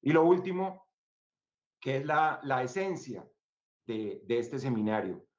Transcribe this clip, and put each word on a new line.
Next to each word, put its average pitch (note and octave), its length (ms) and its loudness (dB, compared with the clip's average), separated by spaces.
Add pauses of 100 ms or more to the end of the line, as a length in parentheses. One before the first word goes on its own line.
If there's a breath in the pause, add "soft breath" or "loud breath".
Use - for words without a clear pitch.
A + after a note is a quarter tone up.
Y C#3 100 2
lo D#3+ 120 8
último, F#3 640 2 (920)
que C3+ 180 -2
es C#3+ 80 -6
la, D3+ 360 0
la C3+ 200 -2
esencia C3 640 -6 (640)
de, A2 400 -6
de A#2 120 0
este A#2+ 200 -4
seminario G#2+ 680 -2 (140)